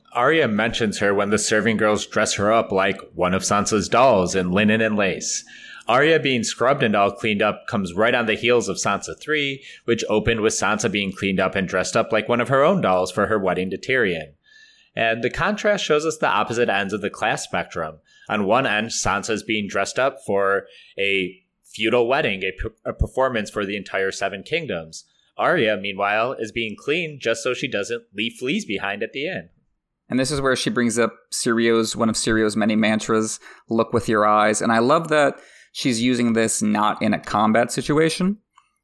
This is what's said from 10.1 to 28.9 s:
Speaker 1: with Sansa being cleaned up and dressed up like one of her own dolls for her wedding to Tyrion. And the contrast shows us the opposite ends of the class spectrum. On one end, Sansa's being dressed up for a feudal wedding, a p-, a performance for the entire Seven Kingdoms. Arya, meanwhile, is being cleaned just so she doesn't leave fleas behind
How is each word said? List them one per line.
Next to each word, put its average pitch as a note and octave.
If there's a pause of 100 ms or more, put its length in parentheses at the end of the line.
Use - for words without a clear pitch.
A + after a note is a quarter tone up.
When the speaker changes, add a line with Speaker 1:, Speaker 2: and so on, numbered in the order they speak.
Speaker 1:
with G#2+
Sansa G#2
being G2
cleaned F#2+
up F#2+
and F#2+
dressed F#2
up A2+
like G#2+
one A#2+
of A#2
her C3+
own F3
dolls F#2
for G#2
her G#2+
wedding F#2
to F#2+
Tyrion. F2+ (640)
And A2+
the B2
contrast G#3
shows D3+
us D#3
the D3
opposite A2
ends G2
of G#2
the G2
class A#2
spectrum. E2 (300)
On G#2
one B2
end, G#2+
Sansa's G#2
being G#2+
dressed G2
up C3+
for G2 (320)
a G2 (220)
feudal A2+
wedding, A#2+
a F#2+
p-, - (160)
a B2
performance B2
for G#2
the G#2
entire F#2+
Seven G2
Kingdoms. G2 (320)
Arya, A#2
meanwhile, G2+
is G#2+
being A2
cleaned D3+
just A2+
so B2+
she B2+
doesn't A2 (100)
leave A2+
fleas D#3+
behind G2+